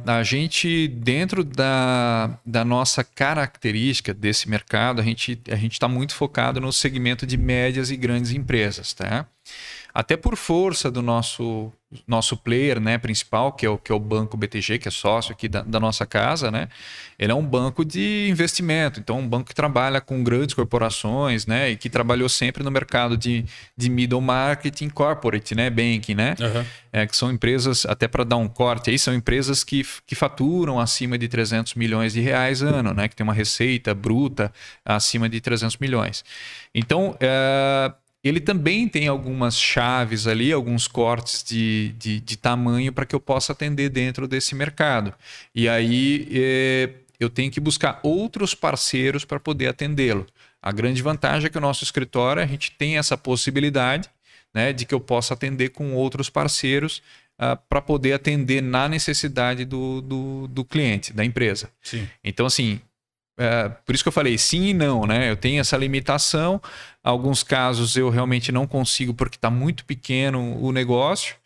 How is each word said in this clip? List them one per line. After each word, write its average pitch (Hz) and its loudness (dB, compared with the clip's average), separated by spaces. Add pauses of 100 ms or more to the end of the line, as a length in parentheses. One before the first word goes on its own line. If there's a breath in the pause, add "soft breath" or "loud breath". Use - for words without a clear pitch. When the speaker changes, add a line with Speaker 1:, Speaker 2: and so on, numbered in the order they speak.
Speaker 1:
a 117 2
gente, 160 0
dentro 147 0
da, 127 0
da 117 0
nossa 123 2
característica 131 -2
desse 104 0
mercado, 113 0
a 107 2
gente, 113 -4 (100)
a 113 -2
gente 110 -2
tá - 0
muito 127 -2
focado 127 0
no 131 -4
segmento 123 0
de 127 0
médias 127 0
e 135 -4
grandes 120 0
empresas, 110 0
tá? 104 -4 (680 loud breath)
Até 117 0
por 220 0
força 175 0
do 123 -4
nosso, 117 -2 (340)
nosso 117 0
player, 123 0
né, 113 0
principal, 117 -2
que - -6
é 107 4
o, 104 0
que - -8
é 113 2
o 104 0
Banco 107 -2
B 104 -2
T 104 -4
G, 110 -2
que - -6
é - -6
sócio 113 0
aqui 110 -6
da, - -4
da 110 -2
nossa 110 0
casa, 123 0
né? 113 -4 (500 loud breath)
Ele 104 2
é - 4
um 147 0
banco 127 0
de 202 0
investimento, 160 2
então 113 -2
um 135 -4
banco 120 0
que - -18
trabalha 135 2
com 131 -2
grandes 123 2
corporações, 117 0
né, 123 2
e 107 -2
que - -8
trabalhou 123 2
sempre - 0
no 139 -2
mercado 120 2
de, 117 0 (280 loud breath)
de 123 0
middle 123 2
market 139 0
e 151 -6
corporate, 143 0
né, 117 2
banking, 117 2
né? 117 2
Speaker 2:
Aham. 117 0 (260 loud breath)
Speaker 1:
É, 107 2
que - -2
são 127 2
empresas, 123 2
até 110 0
pra 127 0
dar 120 0
um 113 2
corte 120 0
aí, 110 4
são 127 2
empresas 127 0
que, 135 -2 (200)
que - -6
faturam 151 0
acima 123 0
de 120 -2
trezentos 113 0
milhões 113 0
de 113 0
reais 131 2
ano, 139 2
né? 104 0
Que - -6
tem 110 -4
uma 107 0
receita 117 0
bruta 110 0 (320 loud breath)
acima 113 0
de 113 -4
trezentos 113 -2
milhões. 113 -2 (500 loud breath)
Então, 160 0
é, 135 2 (340)
ele 160 2
também 196 2
tem 151 0
algumas 127 0
chaves 120 0
ali, 117 2
alguns 120 0
cortes 120 0
de, 110 0
de, 107 -4
de 110 -8
tamanho 123 0
pra 135 -2
que - -6
eu 139 0
possa 135 -2
atender 143 -2
dentro 127 -2
desse 131 -2
mercado. 135 0 (400 loud breath)
E 117 2
aí, 123 2
é, 131 2 (300)
eu 117 0
tenho 131 -2
que 147 -4
buscar 147 0
outros 196 0
parceiros 139 0
pra 143 -6
poder 139 -2
atendê-lo. 127 0 (360 soft breath)
A 101 -4
grande 120 0
vantagem 147 0
é 151 -2
que 160 -6
o - -2
nosso 139 0
escritório, 131 0
a 165 0
gente 143 -4
tem 151 0
essa 147 0
possibilidade, 139 0 (460 soft breath)
né, 120 2
de 123 -4
que 131 -2
eu 127 2
possa 120 0
atender 131 -2
com 143 -4
outros 131 0
parceiros, 143 0 (360 soft breath)
ah, 123 0
pra - -2
poder 135 2
atender 139 0
na 127 0
necessidade 131 0
do, 131 -4
do, 135 -6
do 127 -4
cliente, 123 0
da 107 0
empresa. 117 -2 (140)
Speaker 2:
Sim. 104 -6 (160)
Speaker 1:
Então, 120 0
assim, 117 2 (580)
é, 117 0 (160)
por 127 -2
isso - 0
que - 2
eu 156 -2
falei 127 2
sim 180 2
e 202 2
não, 139 2
né? 117 2
Eu 107 0
tenho 135 0
essa 135 0
limitação. 143 0 (460 loud breath)
Alguns 123 2
casos 123 2
eu 127 4
realmente 123 2
não 127 0
consigo 131 -2
porque - -2
tá 113 0
muito 131 0
pequeno 127 -2
o 131 0
negócio, 131 0